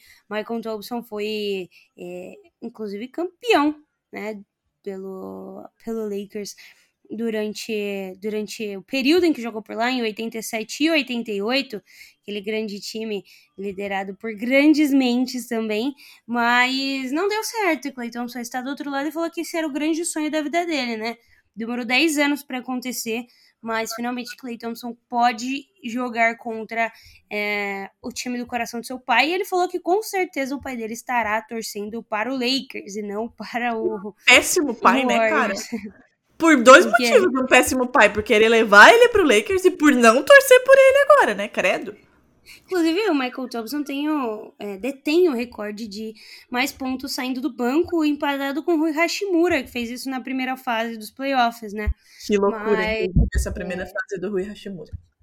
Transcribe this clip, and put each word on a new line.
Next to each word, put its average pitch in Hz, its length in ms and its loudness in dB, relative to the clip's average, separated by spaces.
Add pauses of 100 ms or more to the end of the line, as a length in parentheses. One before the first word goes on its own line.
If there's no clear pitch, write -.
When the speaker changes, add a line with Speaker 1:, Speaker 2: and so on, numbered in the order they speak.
(300)
Speaker 1:
Michael 214 320 -6
Thompson 226 400 -8
foi, 208 640 -6 (300)
é, 180 360 -14 (280)
inclusive, 220 460 -10
campeão, 320 680 0 (360)
né? 208 280 -10 (440)
Pelo, 190 840 -12 (160)
pelo 226 240 -6
Lakers 202 480 -10 (540)
durante, 208 1120 -6
durante 208 560 -6
o 185 60 -14
período 294 420 2
em 311 80 4
que 240 80 -10
jogou 226 200 -8
por 208 140 -12
lá, 233 160 0
em 254 100 -2
oitenta 220 360 -6
e 220 60 -8
sete - 420 -4
e 320 40 4
oitenta 240 420 -2
e 202 100 -4
oito, 240 400 -4 (400)
aquele 208 200 -8
grande 214 380 -6
time 220 440 -8 (340)
liderado 196 580 -8
por 226 180 -10
grandes 269 580 4
mentes 247 560 0
também, 226 460 -4 (320)
mas 254 840 0
não 339 160 -2
deu 427 160 -2
certo. 359 480 -2
Klay 233 180 -10
Thompson 240 300 -10
está 240 220 -8
do 247 80 -8
outro 285 200 -8
lado 277 200 -4
e - 20 -8
falou 330 180 -4
que 339 120 -8
esse - 160 -8
era 320 100 -2
o 285 40 -8
grande 302 340 -2
sonho 302 260 -4
da 311 100 -2
vida 320 240 -2
dele, 254 300 -4
né? 226 220 -6 (380)
Demorou 240 300 -6
dez 277 320 2
anos 285 240 0
pra 262 180 -10
acontecer, 240 680 -6 (360)
mas 226 320 -6
finalmente 240 440 -8
Klay 240 200 -12
Thompson 233 400 -10 (100)
pode 247 580 -2 (200)
jogar 233 520 -2
contra, 220 540 -6 (380)
é, 202 600 -6 (120)
o 254 100 -12
time 247 280 -8
do 247 80 -8
coração 233 320 -6
do 233 80 -10
seu 254 100 -10
pai, 254 320 2
e 349 40 -2
ele 381 120 -2
falou 370 220 0
que 359 120 -8
com 381 220 0
certeza 294 540 -4
o 269 60 -8
pai 262 160 -8
dele 226 160 -8
estará 226 500 -2
torcendo 220 580 -10
para 220 320 -4
o 269 40 -4
Lakers 240 580 -4
e 214 80 -8
não 208 260 -6
para 233 480 -6
o 214 380 -6 (100)
Speaker 2:
Péssimo 285 480 4
pai, 262 300 2
Speaker 1:
o 254 40 0
Speaker 2:
né, 226 220 2
cara? 247 240 0
Speaker 1:
Warriors. 208 140 -10 (680)
Speaker 2:
Por 311 260 6
dois 269 240 10
Speaker 1:
Porque 240 240 2
Speaker 2:
motivos, 359 320 4
um 262 40 -2
péssimo 254 420 4
pai, 233 240 6
por 208 120 -4
querer 220 260 4
levar 220 420 10
ele 466 180 8
pro 403 140 4
Lakers 269 400 2
e 370 80 4
por 294 220 4
não 233 300 6
torcer 523 420 10
por 539 100 8
ele 539 280 8
agora, 508 320 6
né, 202 120 -4
credo? - 480 -2 (720)
Speaker 1:
Inclusive, 359 440 0
o 330 40 2
Michael 254 340 -4
Thompson 247 360 -8
tem 285 260 -6
o, 240 500 -6
é, 202 180 -10
detém 294 520 0
o 277 40 0
recorde 226 540 -8
de 220 260 -10 (360)
mais 254 240 -2
pontos 262 400 -8
saindo 262 260 -6
do 254 160 -4
banco, 311 480 0
empatado 285 580 -2
com 349 120 0
o 311 60 2
Rui 320 120 0
Hashimura, 339 720 0
que - 60 -18
fez 240 200 -6
isso 247 200 -10
na 262 100 -6
primeira 262 380 -6
fase 233 400 -4
dos 214 140 -14
playoffs, 240 600 -2
né? 214 180 -6 (360)
Speaker 2:
Que 208 100 0
loucura, 208 420 0
Speaker 1:
Mas, 220 280 -2
Speaker 2:
inclusive, 185 300 2
essa - 180 -4
primeira 180 300 -8
Speaker 1:
é, - 20 -10
Speaker 2:
fase 190 340 -10
do 180 100 -6
Rui 190 140 -4
Hashimura. 202 480 -14 (320)